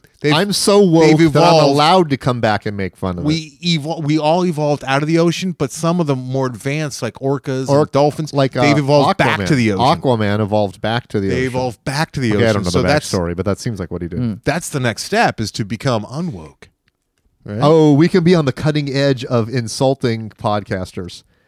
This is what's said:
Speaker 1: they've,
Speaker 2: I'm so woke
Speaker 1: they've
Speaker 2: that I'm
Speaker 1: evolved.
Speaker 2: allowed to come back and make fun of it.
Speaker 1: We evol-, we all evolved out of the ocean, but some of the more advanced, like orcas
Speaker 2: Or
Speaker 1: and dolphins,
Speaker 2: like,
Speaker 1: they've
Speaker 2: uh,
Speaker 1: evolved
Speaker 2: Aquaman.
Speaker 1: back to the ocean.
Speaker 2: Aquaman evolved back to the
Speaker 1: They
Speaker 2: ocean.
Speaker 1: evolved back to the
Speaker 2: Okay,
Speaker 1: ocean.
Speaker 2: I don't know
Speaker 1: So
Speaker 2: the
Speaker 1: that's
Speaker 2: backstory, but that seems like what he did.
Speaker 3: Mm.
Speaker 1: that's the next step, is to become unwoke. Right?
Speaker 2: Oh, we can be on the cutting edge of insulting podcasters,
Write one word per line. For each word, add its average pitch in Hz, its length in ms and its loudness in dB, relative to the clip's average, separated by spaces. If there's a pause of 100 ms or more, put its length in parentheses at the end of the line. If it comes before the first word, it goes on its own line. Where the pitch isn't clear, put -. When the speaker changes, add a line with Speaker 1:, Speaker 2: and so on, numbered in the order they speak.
(220)
Speaker 1:
they've, 147 120 0
Speaker 2:
I'm 190 200 0
so 202 280 4
woke 160 360 6
Speaker 1:
they've 160 160 4
Speaker 2:
that 143 80 4
I'm 170 140 6
Speaker 1:
evolved. 147 180 6
Speaker 2:
allowed 160 380 4
to 135 60 0
come 123 220 -2
back 107 280 0
and 104 100 -6
make 95 180 -6
fun 92 220 -4
of 87 60 -6
it. 143 40 -2
Speaker 1:
We 156 360 -4
evol-, 160 400 -2
we 151 160 0
all 160 260 2
evolved 147 400 -2
out 135 160 0
of 151 60 -2
the 165 100 2
ocean, 170 360 0
but 139 180 -4
some 165 280 -2
of 165 60 0
the 143 100 0
more 127 300 -4
advanced, 139 560 -6
like 113 140 -6
orcas 135 520 -4
Speaker 2:
Or 139 140 4
Speaker 1:
and 156 100 -2
dolphins, 147 400 0
Speaker 2:
like, 135 200 0
Speaker 1:
they've 143 240 2
Speaker 2:
uh, 151 40 2
Speaker 1:
evolved 143 380 2
Speaker 2:
Aquaman. - 0 -
Speaker 1:
back 156 300 0
to 160 80 2
the 117 160 2
ocean. 131 300 2
Speaker 2:
Aquaman 107 380 0
evolved 104 400 -2
back 113 280 -4
to 110 120 -4
the 98 100 -2
Speaker 1:
They 123 60 -2
Speaker 2:
ocean. 131 120 -2
Speaker 1:
evolved 127 360 -6
back 147 280 -4
to - 80 -8
the 117 140 0
Speaker 2:
Okay, 101 100 0
Speaker 1:
ocean. 117 60 4
Speaker 2:
I 110 40 2
don't 98 120 -2
know 90 40 -2
Speaker 1:
So 87 140 0
Speaker 2:
the 90 60 0
Speaker 1:
that's 147 220 0
Speaker 2:
backstory, 87 240 -2
but 90 100 -6
that 98 120 -2
seems 110 220 -8
like 90 100 -8
what 87 140 -8
he 87 40 -8
did. 87 120 -8
Speaker 3:
Mm. 117 240 -6
Speaker 1:
that's 156 260 -4
the 139 120 -4
next 117 220 -4
step, 196 360 -2
is 107 140 -4
to 110 120 -6
become 110 460 -4
unwoke. 131 580 -12 (760)
Right? 104 160 -10
Speaker 2:
Oh, 151 340 6
we 135 140 6
can 180 160 2
be 180 120 6
on 156 100 2
the 127 80 0
cutting 147 400 -2
edge 139 320 0
of 117 240 -2
insulting 117 840 -2
podcasters, 98 920 -6 (240)